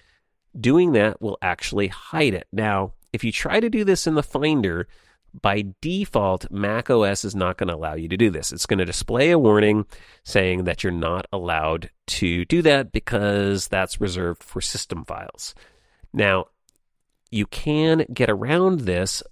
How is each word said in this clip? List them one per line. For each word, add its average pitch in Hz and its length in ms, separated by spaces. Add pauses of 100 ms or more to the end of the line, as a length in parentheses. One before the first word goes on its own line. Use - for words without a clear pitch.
(600)
doing 156 320
that 107 280
will 104 220
actually 95 460
hide 131 480
it. 87 160
Now, 98 420 (180)
if - 120
you 113 80
try 156 280
to 226 120
do 214 120
this 190 220
in 160 80
the 147 80
Finder, 131 640 (540)
by 104 240 (160)
default, 123 680
Mac 101 400
O 117 100
S 101 240
is 98 80
not 92 240
gonna 90 160
allow 78 220
you 82 140
to 92 80
do 110 120
this. 78 220
It's - 160
gonna 95 180
display 120 460
a 170 80
warning 107 480 (360)
saying 92 420
that 85 180
you're 90 100
not 85 400
allowed 82 560 (160)
to 87 400
do 170 160
that 139 300
because 101 760
that's 95 320
reserved 90 440
for - 180
system - 440
files. - 500 (580)
Now, 98 360 (800)
you 104 160
can 156 640
get 113 160
around 151 520
this 92 500